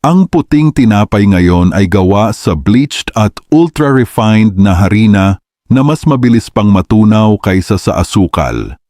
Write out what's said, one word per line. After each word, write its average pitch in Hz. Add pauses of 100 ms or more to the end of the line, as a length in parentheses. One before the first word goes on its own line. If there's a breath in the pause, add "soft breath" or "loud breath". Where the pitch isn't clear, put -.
Ang 175
puting 151
tinapay 104
ngayon 90
ay 101
gawa 98
sa 90
bleached 113
at 107 (160)
ultra-refined 120
na 98
harina 98 (320)
na 131
mas 151
mabilis 123
pang 104
matunaw 107
kaysa 95
sa -
asukal 62 (160)